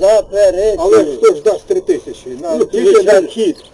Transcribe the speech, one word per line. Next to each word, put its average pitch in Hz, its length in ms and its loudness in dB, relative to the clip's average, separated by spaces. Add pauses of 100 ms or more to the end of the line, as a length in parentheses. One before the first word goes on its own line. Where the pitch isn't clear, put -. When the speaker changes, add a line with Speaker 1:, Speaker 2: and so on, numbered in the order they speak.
Speaker 1:
заперечую. 196 760 0
Speaker 2:
Але 403 260 2
хто - 300 0
ж - 80 -10
дасть 190 240 -2
три 185 140 -2
тисячі - 500 -8 (120)
на, 330 140 -6
Speaker 1:
Ну, - 80 -2
Speaker 2:
тільки 349 280 0
на - 80 -
Speaker 1:
звичайно. 190 280 2
Speaker 2:
вхід? 349 280 -4 (180)